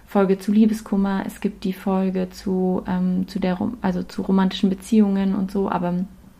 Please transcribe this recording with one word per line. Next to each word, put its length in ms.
Folge 320
zu 140
Liebeskummer, 760
es 140
gibt 240
die 80
Folge 580
zu, 560
ähm, 400
zu 140
der 140
Rom-, 260
also 240
zu 180
romantischen 480
Beziehungen 640
und 160
so, 180
aber 360